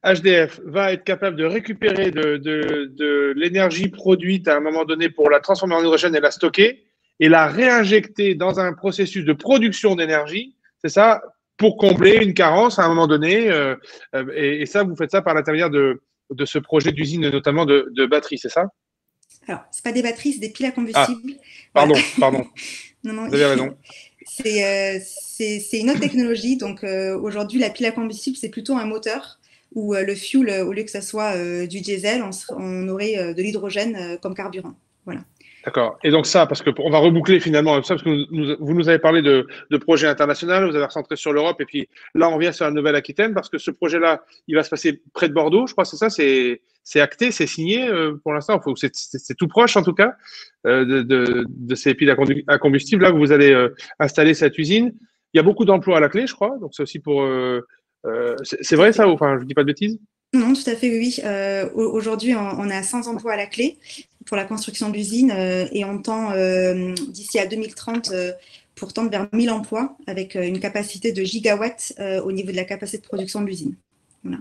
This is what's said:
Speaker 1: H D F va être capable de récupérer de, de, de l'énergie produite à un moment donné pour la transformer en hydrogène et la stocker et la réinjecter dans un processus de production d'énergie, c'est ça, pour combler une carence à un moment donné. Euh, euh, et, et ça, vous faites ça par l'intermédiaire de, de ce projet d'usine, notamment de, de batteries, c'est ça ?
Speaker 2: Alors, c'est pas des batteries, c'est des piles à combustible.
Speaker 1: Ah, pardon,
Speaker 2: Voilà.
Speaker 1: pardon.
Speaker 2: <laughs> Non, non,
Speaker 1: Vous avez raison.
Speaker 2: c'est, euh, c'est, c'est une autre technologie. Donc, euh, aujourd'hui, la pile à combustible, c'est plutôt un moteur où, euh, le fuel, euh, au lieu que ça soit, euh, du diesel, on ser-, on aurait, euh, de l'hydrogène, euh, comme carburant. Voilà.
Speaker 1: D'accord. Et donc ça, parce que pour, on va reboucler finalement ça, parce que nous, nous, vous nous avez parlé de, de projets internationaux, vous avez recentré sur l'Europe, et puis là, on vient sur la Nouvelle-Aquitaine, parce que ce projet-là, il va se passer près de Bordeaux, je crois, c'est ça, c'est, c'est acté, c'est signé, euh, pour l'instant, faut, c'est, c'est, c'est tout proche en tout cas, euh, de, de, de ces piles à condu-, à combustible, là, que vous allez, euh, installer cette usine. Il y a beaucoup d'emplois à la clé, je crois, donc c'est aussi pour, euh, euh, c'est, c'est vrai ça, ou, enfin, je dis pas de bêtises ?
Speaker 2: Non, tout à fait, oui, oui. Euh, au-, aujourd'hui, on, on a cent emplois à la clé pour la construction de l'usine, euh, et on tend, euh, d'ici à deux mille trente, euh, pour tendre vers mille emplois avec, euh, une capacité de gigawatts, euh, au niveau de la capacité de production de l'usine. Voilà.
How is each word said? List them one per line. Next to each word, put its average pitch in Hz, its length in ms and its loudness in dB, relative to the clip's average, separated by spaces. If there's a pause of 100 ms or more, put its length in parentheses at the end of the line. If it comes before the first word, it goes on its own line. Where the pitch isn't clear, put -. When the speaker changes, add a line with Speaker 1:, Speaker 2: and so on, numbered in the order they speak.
Speaker 1:
H 180 180 2
D 170 260 4
F - 180 -14
va 190 260 -2
être 185 140 -6
capable 190 320 -2
de 156 80 -2
récupérer 196 680 -2
de, 151 260 0
de, 147 560 -4
de 143 440 0
l'énergie 175 500 0
produite 185 640 0
à 147 80 4
un - 20 2
moment 156 240 -2
donné 160 260 0
pour 151 200 4
la 143 100 6
transformer 185 360 0
en 165 40 4
hydrogène 165 340 2
et 151 60 4
la 143 120 4
stocker 202 520 2 (380)
et 156 80 6
la 160 180 8
réinjecter 208 880 2
dans 180 240 -2
un 180 140 -2
processus 190 500 -4
de 151 100 2
production 214 600 2
d'énergie, 160 600 -2 (260)
c'est 160 80 -4
ça, 214 320 4 (340)
pour 208 220 4
combler 196 440 6
une 202 120 2
carence 185 460 4
à 185 40 4
un 165 60 4
moment 165 180 4
donné. 170 420 2
Euh, 143 260 0 (380)
euh, 135 120 -4 (100)
et, 147 260 -2
et 143 40 -4
ça, 202 180 -2
vous 180 120 -4
faites 156 160 -4
ça 196 100 2
par 170 120 -2
l'intermédiaire 156 360 0
de, 139 320 2 (280)
de 135 160 -4
ce 151 140 -4
projet 151 320 0
d'usine, 151 380 -2
notamment 143 360 0
de, 139 300 4
de 131 100 4
batteries, 147 320 0
c'est 120 120 -8
ça ? 175 180 0 (800)
Speaker 2:
Alors, 180 140 -10 (100)
c'est - 120 -14
pas 240 80 -4
des 247 100 0
batteries, 233 320 -4
c'est 277 60 -8
des 214 100 -8
piles 254 180 -6
à 254 40 -2
combustible. 233 640 -2
Speaker 1:
Ah, - 60 -20 (320)
pardon, 147 200 6
Speaker 2:
Voilà. 143 120 4 (140)
Speaker 1:
pardon. 135 320 2
Speaker 2:
<laughs> - 60 -20 (440)
Non, 220 120 -8
non, 220 160 -8
Speaker 1:
Vous 143 60 -2
avez 143 100 6
raison. 135 320 0 (480)
Speaker 2:
c'est, 214 400 -4
euh, 196 360 -2
c'est, 208 580 -10
c'est 220 200 -6
une 226 100 0
autre 285 120 0
technologie. 247 560 -2
Donc, 202 260 -10
euh, 190 340 -4
aujourd'hui, 208 400 -6
la 226 120 0
pile 233 160 -6
à 226 60 0
combustible, 226 440 -8
c'est - 140 -12
plutôt 233 260 -6
un 233 100 -4
moteur 220 540 -8 (340)
où, 208 220 -4
euh, 190 80 -2
le 196 120 -4
fuel, 247 340 0
euh, 190 160 -2
au 190 80 -6
lieu 208 100 -6
que 214 80 -12
ça 202 100 -10
soit, 208 360 -6
euh, 175 280 -6
du 175 140 -10
diesel, 202 440 -4
on 190 100 -10
ser-, - 240 -14
on 185 320 -6
aurait, 202 280 -4
euh, 175 160 -4
de 175 80 -6
l'hydrogène, 202 540 -6
euh, 175 220 -10
comme 185 180 -10
carburant. 185 380 -12 (320)
Voilà. 180 160 -12 (440)
Speaker 1:
D'accord. - 380 -2
Et 151 80 2
donc 156 140 4
ça, 170 200 4
parce 135 160 -6
que - 80 0
pour, 143 160 -4
on 160 40 0
va 151 100 4
reboucler 170 400 4
finalement 151 440 2
ça, 185 120 -2
parce - 80 -8
que 165 60 0
nous, 143 220 0
nous, 151 280 -2
vous 151 140 -2
nous 170 140 2
avez 165 120 6
parlé 160 220 4
de, 139 240 4 (240)
de 147 80 2
projets 151 300 4
internationaux, 165 600 0
vous 151 60 -4
avez 143 100 0
recentré 143 300 -8
sur 151 180 -4
l'Europe, 165 260 0
et 143 60 -4
puis 139 240 -8 (260)
là, 165 140 4
on 160 80 -2
vient 165 160 0
sur 165 120 -4
la 147 60 0
Nouvelle-Aquitaine, 147 600 0
parce 190 160 -4
que 160 80 -6
ce - 140 -6
projet-là, 165 520 0 (240)
il 156 80 -2
va 151 80 4
se - 60 -8
passer 151 320 -4 (120)
près 175 140 0
de 147 60 -2
Bordeaux, 170 340 2
je - 60 -12
crois, 190 100 0
c'est - 140 -6
ça, 220 120 0
c'est, 131 520 0 (240)
c'est 147 160 2
acté, 226 300 0
c'est 165 140 -2
signé, 208 420 -2
euh, 160 360 -2
pour 151 100 -4
l'instant, 151 280 -2
faut, 131 160 -4
c'est, - 180 -4
c'est, - 240 -12
c'est - 160 -10
tout 165 140 -2
proche 233 260 4
en 190 80 4
tout 165 100 0
cas, 214 200 4 (520)
euh, 127 200 4
de, 131 160 0
de, 120 480 0
de 127 260 -6
ces 135 180 0
piles 139 160 2
à 131 60 6
condu-, 139 320 0
à 143 100 4
combustible, 151 460 2
là, 185 80 8
que 165 60 4
vous 147 160 6
allez, 143 180 8
euh, 123 240 4 (240)
installer 151 340 4
cette 147 240 2
usine. 214 360 0 (400)
Il 160 40 6
y - 40 8
a - 20 4
beaucoup 202 220 4
d'emplois 185 320 4
à - 20 4
la 147 80 4
clé, 220 180 0
je - 100 -10
crois, 247 260 -4
donc 156 120 -12
c'est 147 100 -6
aussi 143 160 -10
pour, 139 240 0
euh, 127 440 -2 (380)
euh, 117 380 -4
c'est, - 180 -10
c'est - 160 2
vrai 208 160 8
ça, 208 160 6
ou, - 20 4
enfin, 143 260 2
je 123 60 -6
dis 135 100 -10
pas 143 100 2
de 139 40 2
bêtises ? 208 320 -4 (320)
Speaker 2:
Non, 247 220 2
tout 269 160 -4
à 226 60 -2
fait, 240 140 -2
oui, 226 100 0
oui. 247 260 -2
Euh, 196 480 -4
au-, 226 180 -2
aujourd'hui, 220 440 -2
on, 214 40 -4
on 202 300 -6
a 190 140 -2
cent 233 240 -6
emplois 226 260 -6
à 208 40 -4
la 202 100 -6
clé 247 300 -4 (500)
pour 208 100 -4
la 196 80 -4
construction 214 440 -8
de 214 40 -6
l'usine, 220 420 0
euh, 185 360 -2
et 202 140 -4
on 196 120 -8
tend, 220 360 -6
euh, 185 600 0 (140)
d'ici 208 320 -6
à 196 80 -2
deux 202 80 -10
mille 220 180 -8
trente, 226 400 -8
euh, 180 180 -6 (440)
pour - 180 -14
tendre 226 160 -4
vers 202 240 -4
mille 233 160 0
emplois 220 560 -6
avec, 190 300 -10
euh, 185 80 -4
une 180 160 -4
capacité 208 520 -6
de 190 120 -4
gigawatts, 214 760 -4
euh, 190 220 -4
au 190 100 -6
niveau 190 200 -8
de 180 40 -8
la 185 80 -4
capacité 196 380 -12
de - 60 -20
production 196 340 -8
de 202 60 -4
l'usine. 165 280 -8 (480)
Voilà. 90 180 -10